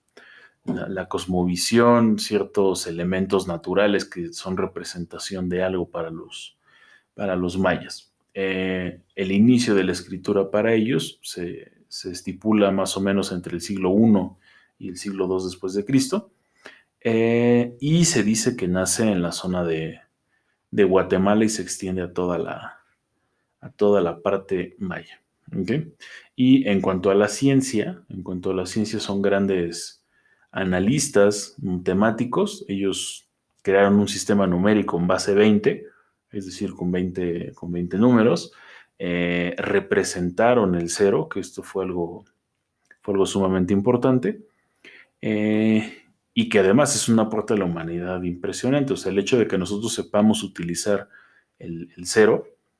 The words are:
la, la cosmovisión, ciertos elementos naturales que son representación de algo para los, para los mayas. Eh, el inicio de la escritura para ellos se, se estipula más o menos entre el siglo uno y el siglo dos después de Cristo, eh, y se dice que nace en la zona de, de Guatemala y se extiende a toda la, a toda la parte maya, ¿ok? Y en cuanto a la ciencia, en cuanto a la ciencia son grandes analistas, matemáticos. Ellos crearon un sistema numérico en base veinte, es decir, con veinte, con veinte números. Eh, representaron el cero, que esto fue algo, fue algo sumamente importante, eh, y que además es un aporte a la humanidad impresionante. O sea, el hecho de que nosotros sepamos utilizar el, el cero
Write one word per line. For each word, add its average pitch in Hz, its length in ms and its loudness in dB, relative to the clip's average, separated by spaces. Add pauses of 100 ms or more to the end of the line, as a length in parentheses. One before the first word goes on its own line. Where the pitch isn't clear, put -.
(640)
la, 87 240 -6
la 92 180 -8
cosmovisión, 101 1120 2
ciertos 98 680 0
elementos 92 600 -2
naturales 95 580 0
que 85 280 -10
son 92 240 -8
representación 90 920 -8
de 90 140 -2
algo 92 260 -4
para 82 200 -8
los, - 480 -16 (580)
para 98 200 -4
los 90 220 -2
mayas. 90 540 -2 (220)
Eh, 92 680 -4 (160)
el 95 160 -4
inicio 113 440 4
de 95 80 4
la 90 80 -2
escritura 95 600 -2
para 110 220 2
ellos 120 480 -2
se, - 500 -12 (160)
se - 240 -12
estipula 98 600 0
más 95 260 -2
o 98 40 -2
menos 98 300 0
entre 87 240 -8
el 85 60 -6
siglo 95 300 -2
uno 101 480 4 (380)
y 98 120 -12
el 90 80 -14
siglo 95 300 -6
dos 92 180 -2
después 92 280 -8
de 101 120 -4
Cristo, 135 460 0 (680)
eh, 117 800 2
y 160 260 2
se - 180 2
dice - 340 0
que 92 100 -4
nace 92 360 0
en 101 180 2
la 85 100 -2
zona 90 320 -4
de, 80 360 -4 (720)
de 104 120 4
Guatemala 95 600 4
y 104 40 2
se 98 120 -6
extiende 92 400 -6
a 87 100 -6
toda 90 260 -2
la, 82 420 -10 (800)
a - 80 -16
toda 101 320 2
la 85 180 -2
parte 95 600 -4
maya, 85 420 -10 (340)
¿ok? 95 160 -4 (640)
Y 131 320 4
en 98 140 2
cuanto 95 300 0
a 98 40 6
la 104 120 4
ciencia, 135 840 0
en 95 140 -12
cuanto 92 260 -6
a 92 60 0
la 92 100 -2
ciencia 107 340 -4
son 98 220 -4
grandes 98 840 0 (480)
analistas, 101 1080 0
matemáticos. 107 1080 -2
Ellos 98 600 -6 (340)
crearon 98 380 4
un 101 80 2
sistema 101 400 0
numérico 95 500 2
en 87 80 0
base 92 300 0
veinte, 104 500 4 (460)
es 95 160 -10
decir, 92 260 -8
con 90 180 -4
veinte, 90 600 -4
con 85 180 -12
veinte 87 280 -4
números. 120 520 4 (460)
Eh, 87 600 -2
representaron 98 1160 0
el 85 160 -2
cero, 104 420 0
que 98 80 -8
esto - 220 -10
fue 95 240 -6
algo, 87 400 -8 (760)
fue 101 120 -4
algo 95 140 2
sumamente 95 460 0
importante, 127 680 2 (800)
eh, 107 800 0 (340)
y 113 160 0
que 104 100 4
además 120 360 4
es - 140 -4
un 113 100 4
aporte 110 340 -2
a 104 40 2
la 98 80 0
humanidad 87 580 -6
impresionante. 98 720 -2
O 87 40 -4
sea, 95 140 -6
el 98 80 -2
hecho 110 180 2
de 110 100 4
que 95 120 -2
nosotros 104 340 -4
sepamos 107 480 2
utilizar 95 680 -4 (500)
el, 85 360 -12
el 87 120 -14
cero 107 400 4 (320)